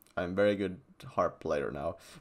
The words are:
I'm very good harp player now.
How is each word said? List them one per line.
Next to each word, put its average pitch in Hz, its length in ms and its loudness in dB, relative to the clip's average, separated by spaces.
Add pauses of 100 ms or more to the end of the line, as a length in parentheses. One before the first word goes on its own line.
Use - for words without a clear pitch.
(160)
I'm 90 180 -2
very 104 200 6
good 95 260 -2 (340)
harp 85 260 0
player 71 300 0
now. 71 260 -4 (240)